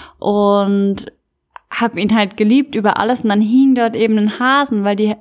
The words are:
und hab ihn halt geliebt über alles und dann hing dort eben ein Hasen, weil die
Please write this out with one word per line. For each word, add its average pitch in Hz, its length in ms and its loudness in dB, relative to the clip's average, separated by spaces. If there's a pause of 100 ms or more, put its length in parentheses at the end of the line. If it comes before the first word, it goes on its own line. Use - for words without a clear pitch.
(180)
und 202 880 0 (760)
hab 233 160 -2
ihn 190 180 0
halt 208 220 0
geliebt 254 400 2
über 208 220 0
alles - 240 -2
und 220 80 0
dann 202 100 2
hing 254 340 4
dort 233 220 -2
eben 220 200 0
ein 208 220 -2
Hasen, 262 460 0
weil 202 100 0
die 214 260 0